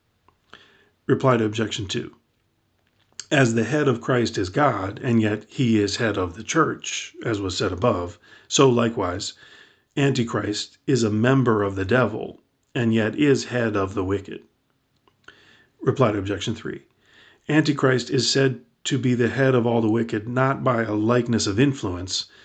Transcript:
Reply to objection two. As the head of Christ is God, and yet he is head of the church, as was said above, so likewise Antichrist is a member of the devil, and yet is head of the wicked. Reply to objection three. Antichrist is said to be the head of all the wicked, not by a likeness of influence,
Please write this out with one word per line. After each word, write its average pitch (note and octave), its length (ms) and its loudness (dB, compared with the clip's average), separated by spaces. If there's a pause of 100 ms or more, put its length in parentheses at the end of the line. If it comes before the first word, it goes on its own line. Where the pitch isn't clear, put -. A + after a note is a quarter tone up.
(1080)
Reply C3 300 0
to A2+ 60 0
objection G#2 440 -6
two. - 260 -10 (1200)
As B2+ 220 4
the A2+ 100 2
head C#3+ 240 0
of B2+ 120 0
Christ A#2+ 380 0
is F#2+ 100 -2
God, C#3 540 -2
and A#2+ 180 2
yet G#2+ 280 0
he A2+ 320 2
is G2 160 0
head G#2+ 200 -2
of F2+ 200 -4
the A2 80 -14
church, - 800 -4
as G#2 160 -2
was F#2 160 -4
said G2 160 -2
above, F#2 440 -2 (300)
so C#3 240 4
likewise A2 600 -2 (640)
Antichrist A#2 920 -2
is B2+ 160 2
a G#2+ 80 2
member A2+ 540 2
of G2 100 -2
the F#2+ 100 -4
devil, A#2 560 0 (360)
and A#2 180 2
yet A2 240 0
is C#3 280 4
head A2+ 300 -2
of F#2+ 180 -2
the G2 100 -2
wicked. F#2+ 400 -6 (1400)
Reply A#2+ 320 2
to G#2 60 -2
objection G2 360 -4
three. - 280 -12 (680)
Antichrist C#3 640 2
is C3 200 0
said C3 300 2 (240)
to C#3+ 120 -2
be B2 180 2
the A#2 140 2
head C3 280 2
of A#2 100 2
all A#2 140 2
the A2 100 2
wicked, A2+ 380 -2
not C3 340 0
by A#2+ 220 0
a G#2 100 -4
likeness A2+ 540 2
of G2 100 0
influence, G2 680 -2 (180)